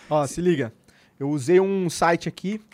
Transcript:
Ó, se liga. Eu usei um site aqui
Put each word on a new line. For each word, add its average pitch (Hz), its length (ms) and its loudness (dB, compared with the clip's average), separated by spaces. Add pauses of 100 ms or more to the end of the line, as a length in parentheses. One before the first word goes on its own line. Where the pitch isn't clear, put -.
Ó, 151 160 2
se 139 160 -6
liga. 147 320 0 (460)
Eu 139 120 -4
usei 151 280 2
um 190 320 0
site 170 380 0
aqui 208 320 -8 (140)